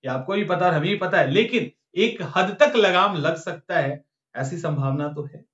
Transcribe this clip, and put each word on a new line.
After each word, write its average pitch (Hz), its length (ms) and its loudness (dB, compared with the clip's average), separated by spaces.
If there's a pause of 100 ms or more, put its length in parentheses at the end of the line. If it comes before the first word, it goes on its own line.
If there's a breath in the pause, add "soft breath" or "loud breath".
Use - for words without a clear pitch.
ये 131 60 -8
आपको 135 240 -4
भी 208 100 0
पता 180 220 0
और 175 80 4
हमें 156 140 0
भी 202 100 0
पता 180 220 0
है, 135 100 2
लेकिन 233 400 2 (260)
एक 220 260 0 (140)
हद 190 240 2
तक 285 160 6
लगाम 190 400 4
लग 147 200 -2
सकता 165 440 -4
है, 139 220 -4 (320)
ऐसी 135 240 -6
संभावना 147 500 -4
तो 151 160 -10
है। - 300 -18